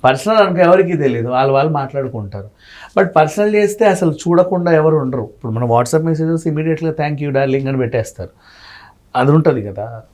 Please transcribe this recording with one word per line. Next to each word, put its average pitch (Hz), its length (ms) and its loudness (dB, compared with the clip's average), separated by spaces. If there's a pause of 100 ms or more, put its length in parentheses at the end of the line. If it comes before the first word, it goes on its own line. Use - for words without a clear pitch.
పర్సనల్ 143 340 2
అనుకో 185 240 2
ఎవరికీ 180 320 4
తెలియదు, 123 340 -2
వాళ్ళు 131 260 0
వాళ్ళు 143 180 2
మాట్లాడుకుంటారు. 120 800 -6 (480)
But 190 100 2
పర్సనల్ 208 480 0
చేస్తే 208 300 2
అసలు 185 260 2
చూడకుండా 175 600 0
ఎవరు 156 240 4
ఉండరు. 131 260 -2
ఇప్పుడు 113 300 -10
మన 113 120 -2
WhatsApp 123 420 0
మెసేజెస్ 160 420 -2
ఇమీడియట్‌గా 156 440 -2
"thank 151 340 -4
you 139 120 -2
darling" 135 300 0
అని 135 100 -2
పెట్టేస్తారు, 113 520 -4 (840)
అది 139 160 2
ఉంటుంది 147 300 2
కదా. 104 400 -10 (120)